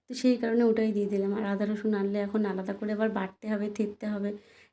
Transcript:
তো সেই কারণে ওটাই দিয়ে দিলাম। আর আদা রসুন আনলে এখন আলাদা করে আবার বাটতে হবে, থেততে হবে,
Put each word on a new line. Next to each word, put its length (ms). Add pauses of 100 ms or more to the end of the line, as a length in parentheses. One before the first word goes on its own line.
তো 120
সেই 240
কারণে 260
ওটাই 280
দিয়ে 180
দিলাম। 260
আর 100
আদা 200
রসুন 280
আনলে 260
এখন 260
আলাদা 280
করে 200
আবার 160
বাটতে 400
হবে, 240
থেততে 340
হবে, 220 (420)